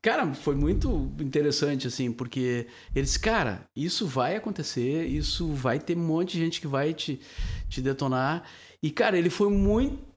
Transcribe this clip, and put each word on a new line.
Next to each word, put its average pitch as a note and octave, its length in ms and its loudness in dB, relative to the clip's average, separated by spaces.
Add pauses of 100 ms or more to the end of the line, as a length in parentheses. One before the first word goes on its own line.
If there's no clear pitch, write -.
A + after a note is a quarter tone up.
cara, G#3+ 320 2
foi C#3+ 200 0
muito D#3 560 2 (100)
interessante, C#3+ 680 0
assim, A#2+ 240 -2
porque B2 540 -2 (280)
ele C3+ 120 2
disse, - 120 0
"Cara, F3 460 0 (100)
isso F3 320 -2
vai C3+ 300 0
acontecer, C3+ 720 -2
isso D#3 480 -2
vai B2+ 260 0
ter E3+ 160 -2
um E3+ 80 0
monte E3 300 0
de E3 100 0
gente E3 160 -2
que D#3+ 60 -8
vai C#3+ 260 0
te, D3+ 260 -6 (480)
te - 140 -4
detonar." C3+ 640 0 (380)
E, D3+ 80 0
cara, G3+ 280 2
ele F3 120 4
foi G3+ 180 2
muito G#3+ 560 4 (120)